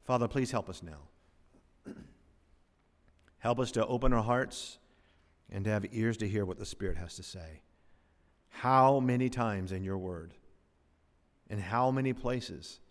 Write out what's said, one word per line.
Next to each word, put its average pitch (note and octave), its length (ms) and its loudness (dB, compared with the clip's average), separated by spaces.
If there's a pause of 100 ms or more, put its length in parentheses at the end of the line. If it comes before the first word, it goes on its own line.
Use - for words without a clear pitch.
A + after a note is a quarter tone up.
Father, A#2+ 240 2
please C3 220 0
help G#2+ 200 -4
us - 120 -12
now. D#2 200 -16 (840)
<clears throat> - 80 -14 (1400)
Help A#2+ 240 0
us A#2+ 120 0
to A2+ 140 2
open B2 280 4
our A2+ 80 4
hearts - 560 -2 (720)
and G2 160 -4
to A2 40 0
have G#2 220 0
ears A2+ 240 0
to G#2+ 100 -4
hear G2+ 200 0
what F2+ 120 -8
the G2 60 -10
Spirit F2+ 320 -4
has E2+ 200 -8
to F#2 60 -14
say. D#2+ 380 -14 (880)
How C3 500 6
many B2+ 300 2
times G#2+ 440 -2
in F#2+ 120 -4
your F#2+ 140 -2
word, F2+ 340 -8 (1160)
in G#2 80 -4
how A#2 320 2
many C3 240 2
places A#2+ 680 -6 (100)